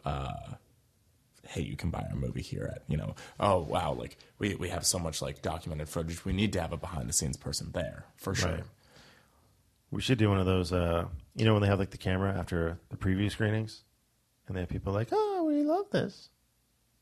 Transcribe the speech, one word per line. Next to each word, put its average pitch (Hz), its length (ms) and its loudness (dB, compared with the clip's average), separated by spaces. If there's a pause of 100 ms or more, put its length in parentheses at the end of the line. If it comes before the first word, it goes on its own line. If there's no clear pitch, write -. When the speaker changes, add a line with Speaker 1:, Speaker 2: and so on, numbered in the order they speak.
Speaker 1:
uh, 69 500 -4 (920)
"Hey, - 140 -4
you 53 160 -4
can 85 120 -2
buy - 200 -4
our - 60 -4
movie 64 260 -4
here - 340 -6
at," - 120 -14
you 73 100 0
know, 50 180 -4 (240)
"Oh, 98 200 6
wow, 80 340 0
like, 60 240 -8 (220)
we, 101 160 0
we 87 140 -6
have 87 160 -4
so 95 140 2
much, 82 220 -2
like, 69 200 -6
documented 80 480 -4
footage. 85 360 -6
We 95 80 0
need 98 200 4
to 90 80 0
have 80 120 -4
a 80 40 -4
behind-the-scenes 69 600 -2
person - 340 -6
there, - 340 -6 (120)
for 95 180 -4
sure." 90 160 2
Speaker 2:
Right. 82 120 -4 (1300)
We 101 100 -2
should 131 160 4
do 107 120 8
one 98 100 6
of 92 60 2
those, 92 280 4
uh, 85 320 2 (300)
you 113 100 2
know, 110 80 8
when 104 80 6
they 101 80 4
have, 98 100 4
like, 95 120 -2
the - 60 -12
camera 95 400 0
after 85 400 0 (120)
the - 80 -10
preview 95 340 2
screenings, 110 520 -2 (640)
and - 100 -6
they 90 40 -2
have 87 80 -4
people - 220 -4
like, 104 200 0
"Oh, 392 360 0
we 294 160 2
love 339 280 0
this." - 380 -2 (720)